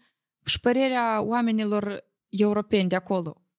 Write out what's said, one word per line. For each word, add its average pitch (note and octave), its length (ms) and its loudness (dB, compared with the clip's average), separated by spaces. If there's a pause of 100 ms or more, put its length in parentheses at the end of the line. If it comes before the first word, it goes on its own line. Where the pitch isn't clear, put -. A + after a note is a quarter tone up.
(460)
și - 140 0
părerea B3 600 0
oamenilor G#3+ 840 -2 (260)
europeni G#3 600 2
de F3+ 60 0
acolo. F3+ 460 -4 (180)